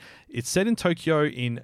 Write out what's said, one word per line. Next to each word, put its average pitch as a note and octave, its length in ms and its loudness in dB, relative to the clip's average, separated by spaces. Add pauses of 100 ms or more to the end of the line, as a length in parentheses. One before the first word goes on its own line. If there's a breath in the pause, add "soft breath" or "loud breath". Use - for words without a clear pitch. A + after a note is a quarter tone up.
(280 loud breath)
It's - 220 -6
set F#3+ 160 4
in A#3 100 2
Tokyo D#3+ 480 2
in B2 400 -4